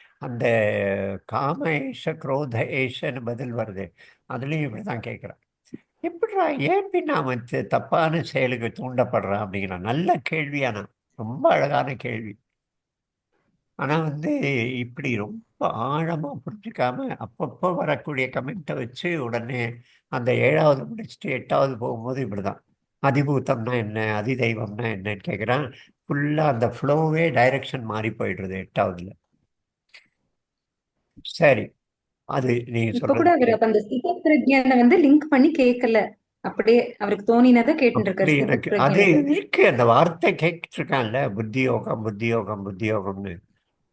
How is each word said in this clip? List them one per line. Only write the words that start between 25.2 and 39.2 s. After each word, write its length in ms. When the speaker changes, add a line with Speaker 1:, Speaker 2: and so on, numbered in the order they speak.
Speaker 1:
கேக்குறான். 460
ஃபுல்லா 460
அந்த 200
ஃப்ளோவே 640
டைரக்ஷன் 520
மாறி 260
போயிடுறது 460
எட்டாவதுல. 540
சரி, 440
அது 420
நீங்க 280
Speaker 2:
இப்ப 120
கூட 120
Speaker 1:
சொல்றது 160
Speaker 2:
அவர் 180
அப்ப 120
அந்த 140
ஸ்தித 440
பிரஜையான 440
வந்து 300
லிங்க் 320
பண்ணி 220
கேட்கல, 460
அப்படியே 560
அவருக்கு 300
தோணினதை 500
கேட்டுட்டு 320
இருக்காரு. 20
Speaker 1:
அப்படி 240
Speaker 2:
ஸ்தித 60
Speaker 1:
எனக்கு 380
அது 260
Speaker 2:
பிரஜையான 260